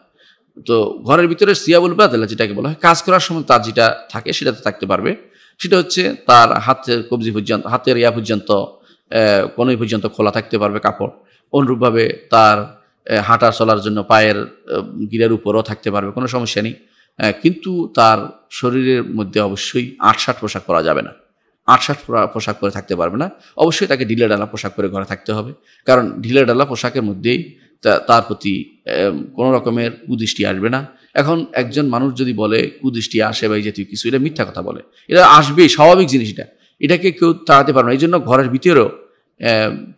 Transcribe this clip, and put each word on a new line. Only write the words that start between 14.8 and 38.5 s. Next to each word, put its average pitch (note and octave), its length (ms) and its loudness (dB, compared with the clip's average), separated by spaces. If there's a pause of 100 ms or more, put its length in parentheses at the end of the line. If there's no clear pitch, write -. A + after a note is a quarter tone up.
গিরার A2+ 220 0
উপরও G#2+ 300 0
থাকতে G#2+ 280 -8
পারবে, G2+ 220 -4
কোনো B2+ 140 -6
সমস্যা A#2 360 -4
নেই। A2+ 120 -6 (440)
আহ, G#3+ 140 0 (100)
কিন্তু F3 520 -4
তার A2 240 4 (320)
শরীরের B2+ 540 -2
মধ্যে G#2 360 -4
অবশ্যই G#2+ 580 -4
আটশাট A2 420 0
পোশাক G2+ 260 -8
পরা E2+ 160 0
যাবে D2+ 200 0
না, - 80 -12 (560)
আটশাট B2+ 300 2 (100)
পরা A2 200 0
পোশাক G#2+ 340 -6
পরে G2+ 100 -2
থাকতে G2 260 -8
পারবে F2 200 -4
না। E3+ 140 -4 (260)
অবশ্যই E3 300 -4
তাকে C3 180 -4
ঢিলেঢালা A2 420 -2
পোশাক G#2 280 -12
পরে G2+ 140 -6
ঘরে G2 160 -6
থাকতে - 280 -10
হবে, A2 200 -8 (340)
কারণ B2 340 2
ঢিলেঢালা B2 440 2
পোশাকের B2 380 -6
মধ্যেই A2 560 -4 (240)
তা-, G#2+ 160 2
তার A#2 280 4
প্রতি, - 500 -8 (100)
আহ, D2+ 380 -4 (100)
কোনো B2+ 180 0
রকমের A#2 380 -2
কুদৃষ্টি A2 560 -6
আসবে G2 220 -2
না। C3+ 180 -4 (280)
এখন D3+ 380 0
একজন B2+ 340 -2
মানুষ B2+ 280 -2
যদি B2+ 180 -4
বলে G#2+ 380 -2 (120)
কুদৃষ্টি A#2 400 -4
আসে A2 260 -4
বা G#2+ 80 -2
এই G#2+ 60 -4
জাতীয় G2+ 240 -8
কিছু, G#2 220 -8
এটা C3 100 -4
মিথ্যা C#3+ 260 -4
কথা F#2+ 180 -12
বলে। - 200 -12 (260)
এটা F3+ 180 6
আসবেই, D3+ 420 8
স্বাভাবিক E3+ 400 6
জিনিস A#2+ 220 0
এটা, - 140 -12 (360)
এটাকে F3 320 0
কেউ E3+ 220 2
তাড়াতে C#3+ 380 4
পারবে B2+ 140 4
না। A#2+ 60 0
এই C3+ 60 0
জন্য E3+ 220 2
ঘরের B2+ 280 2
ভিতরেও, C3 420 2 (440)